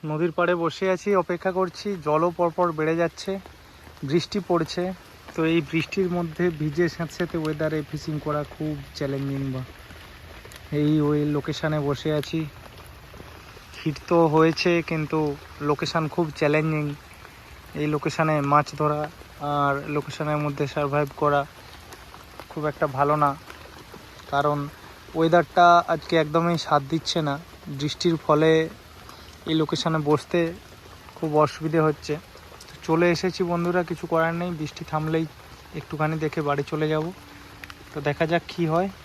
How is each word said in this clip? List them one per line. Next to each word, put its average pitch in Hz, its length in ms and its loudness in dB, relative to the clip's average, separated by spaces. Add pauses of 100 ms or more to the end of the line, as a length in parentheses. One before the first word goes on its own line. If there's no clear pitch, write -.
(100)
নদীর 156 280 0
পাড়ে 175 240 4
বসে 170 220 -2 (100)
আছি, 180 140 -4 (140)
অপেক্ষা 180 360 -2
করছি। 185 300 -2 (180)
জলও 156 220 2 (100)
পরপর 175 280 2 (120)
বেড়ে 156 240 0
যাচ্ছে, - 280 -4 (800)
বৃষ্টি 175 300 0 (100)
পড়ছে। 170 340 0 (520)
তো 170 60 -4 (120)
এই 170 80 4 (100)
বৃষ্টির 175 460 0
মধ্যে 170 280 -2 (160)
ভিজে 156 340 2
স্যাঁতস্যাঁতে 165 480 -4
ওয়েদারে 156 360 -2 (120)
ফিশিং 151 240 -6 (100)
করা 147 180 -2 (120)
খুব 151 200 -4 (220)
চ্যালেঞ্জিং। 139 460 -4 (120)
বা 127 80 -6 (1160)
এই 151 100 4 (180)
ওই 147 100 4 (180)
লোকেশানে 151 420 -2 (100)
বসে 143 300 -2
আছি, 160 220 -4 (1400)
হিট 151 160 -4 (120)
তো 175 100 4 (160)
হয়েছে 160 380 4 (180)
কিন্তু 156 280 -2 (500)
লোকেশান 160 360 0 (100)
খুব 175 120 2 (120)
চ্যালেঞ্জিং। 156 460 2 (960)
এই 151 140 0
লোকেশানে 156 420 0 (160)
মাছ 147 140 4 (140)
ধরা 151 200 2 (520)
আর 143 220 2 (200)
লোকেশানের 147 500 -2
মধ্যে 147 280 -2
সারভাইভ 143 360 0 (140)
করা 143 180 4 (1120)
খুব 151 120 -6 (100)
একটা 156 140 -2 (120)
ভালো 143 160 4 (100)
না, 143 60 4 (1040)
কারণ 143 260 2 (580)
ওয়েদারটা 170 500 6 (280)
আজকে 165 280 -2
একদমই 165 440 2
সাথ 147 160 4 (100)
দিচ্ছে 165 260 -2 (100)
না। 139 60 0 (440)
বৃষ্টির 156 480 0
ফলে 156 240 6 (1000)
এই 165 100 2
লোকেশানে 160 400 0 (100)
বসতে 151 280 2 (800)
খুব 156 140 -4 (140)
অসুবিধে 156 420 0
হচ্ছে। 147 280 -2 (540)
তো - 60 -18 (120)
চলে 165 280 4
এসেছি 185 260 -2 (100)
বন্ধুরা, 175 300 2 (100)
কিছু 170 220 -6
করার 165 280 2
নেই, 180 100 -4 (100)
বৃষ্টি 151 300 -8
থামলেই 160 360 0 (520)
একটুখানি 156 460 -4
দেখে 156 240 -2
বাড়ি 143 140 0 (100)
চলে 156 200 0
যাব। 156 120 2 (880)
তো 151 60 -8 (100)
দেখা 147 220 0
যাক 170 120 2 (100)
কী 170 200 0
হয়। 185 160 2 (160)